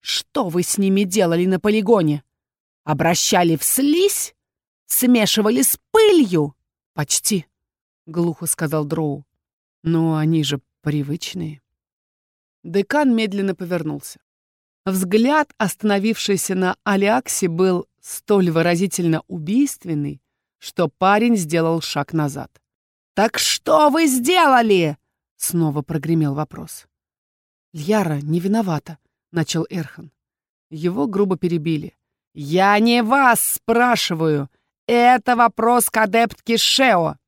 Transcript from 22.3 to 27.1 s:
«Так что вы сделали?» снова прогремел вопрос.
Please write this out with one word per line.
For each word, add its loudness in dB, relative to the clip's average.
«Так 0
что 2
вы 2
сделали?» 2
снова -2
прогремел -2
вопрос. -10